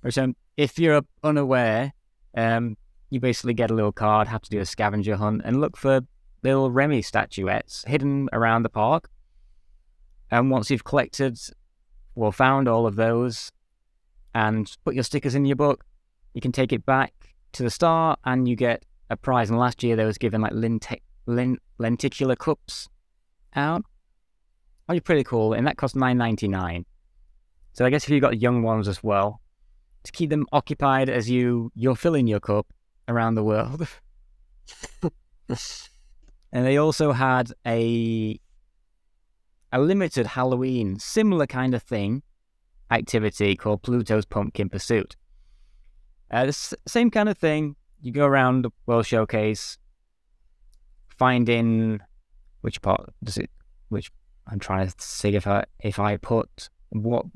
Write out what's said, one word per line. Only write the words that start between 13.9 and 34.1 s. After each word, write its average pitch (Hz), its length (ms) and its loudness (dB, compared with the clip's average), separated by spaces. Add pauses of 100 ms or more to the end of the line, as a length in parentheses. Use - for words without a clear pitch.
and 110 360 0 (140)
put 123 100 -2
your 127 100 0
stickers 139 300 -2
in 143 100 2
your 139 120 2
book, 143 280 0 (480)
you 123 80 -10
can 123 120 -2
take 131 200 0
it 117 140 -4
back 131 260 2 (400)
to - 100 -8
the 120 80 0
star 165 540 2
and 127 240 0
you 120 80 0
get 120 280 0 (260)
a 117 60 -4
prize. 120 340 0
And 117 80 2
last 123 240 0
year 117 140 2
they 110 80 2
was 107 140 -2
given, 110 220 0
like, 107 120 0
lente-, 113 500 -4 (240)
lin-, 123 320 -2 (200)
lenticular 120 580 0
cups - 520 -6 (680)
out. 160 300 -2 (1000)
Which 175 100 0
is 160 60 0
pretty 151 220 2
cool, 110 280 0
and 113 140 0
that 151 100 0
cost 139 200 -4
nine 127 220 2
ninety-nine. 95 680 -2 (840)
So - 120 0
I 127 60 4
guess 147 140 0
if - 60 -4
you've 143 120 4
got 117 180 2
young 120 220 2
ones 110 260 0
as 95 140 -6
well, 104 380 0 (640)
to - 80 -18
keep 160 180 -2
them 151 220 0
occupied 135 560 0
as 120 200 -2
you, 123 460 0
you're 120 220 0
filling 147 320 2
your 104 100 0
cup 104 280 -2 (420)
around 117 260 0
the 110 80 0
world. 113 460 -2 (1120)